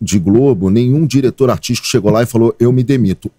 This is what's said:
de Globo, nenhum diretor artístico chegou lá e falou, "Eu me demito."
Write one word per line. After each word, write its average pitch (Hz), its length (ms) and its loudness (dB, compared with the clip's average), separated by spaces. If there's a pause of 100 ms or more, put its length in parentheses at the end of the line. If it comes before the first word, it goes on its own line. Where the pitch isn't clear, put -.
de 101 160 -2
Globo, 98 540 2
nenhum 123 340 0
diretor 127 460 0
artístico - 360 -6
chegou 104 240 0
lá 113 120 2
e - 20 -4
falou, 113 340 0
"Eu 120 120 2
me 127 120 0
demito." 110 560 -2